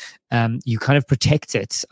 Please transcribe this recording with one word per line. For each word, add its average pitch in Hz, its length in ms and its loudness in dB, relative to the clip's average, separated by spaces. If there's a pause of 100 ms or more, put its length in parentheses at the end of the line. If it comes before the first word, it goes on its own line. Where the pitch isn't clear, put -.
(320)
um, 117 320 0
you 113 160 -2
kind 143 180 4
of 131 80 0
protect - 480 0
it. - 380 -4